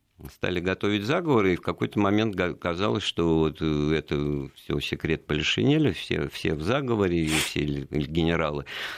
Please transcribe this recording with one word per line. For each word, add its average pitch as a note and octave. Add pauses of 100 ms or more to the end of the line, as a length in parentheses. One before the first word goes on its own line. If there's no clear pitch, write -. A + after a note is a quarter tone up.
(340)
Стали F2+
готовить G2+
заговор, C#3
и F2+
в -
какой-то -
момент G#2
га-, F2+
казалось, G2
что E2
вот, D#2
э, D2+
это D2
всё -
секрет D#2
Полишинеля, A2
все, D#2+
все -
в D2+
заговоре, G2+
и D#2
все D2+
ли-, C#2+
генералы D2+ (320)